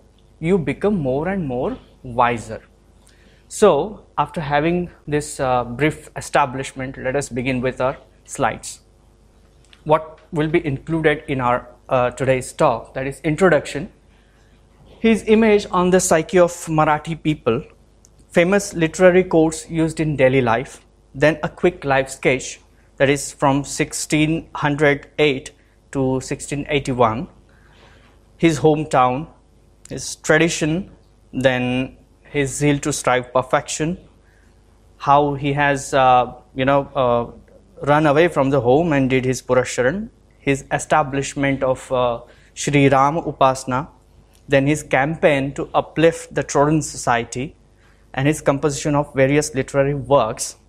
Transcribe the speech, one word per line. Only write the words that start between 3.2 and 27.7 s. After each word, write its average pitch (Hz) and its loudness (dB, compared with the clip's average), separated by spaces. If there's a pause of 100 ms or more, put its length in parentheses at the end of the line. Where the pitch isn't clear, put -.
So, 190 2 (120)
after 147 -4
having 160 -2 (180)
this, 147 -4
uh, 127 0
brief 131 -4
establishment, 131 -4
let 127 -4
us - -2
begin 127 -4
with 123 -4
our 131 0 (280)
slides. - -6 (1040)
what 156 0 (120)
will 156 -2
be 170 0
included 151 -2
in 135 -4
our, 123 0 (200)
uh, 123 2
today's 127 -2
talk, 127 0
that 135 -6
is 139 -10
introduction, 156 0 (1120)
his 226 2
image 214 4
on 180 0
the 180 4
psyche 170 0
of 175 4 (140)
Marathi 156 0
people, 147 -2 (640)
famous 190 0
literary 175 4
quotes 160 0
used 160 -2
in 156 -2
daily 131 4
life, 117 -2 (340)
then 147 2
a - -4
quick - -2
life 135 0
sketch, - -4 (380)
that 139 4
is 143 -2
from 139 2
sixteen 156 -2
hundred 143 0 (100)
eight 139 0 (380)
to 131 -2
sixteen 139 -8
eighty-one, 127 0 (1120)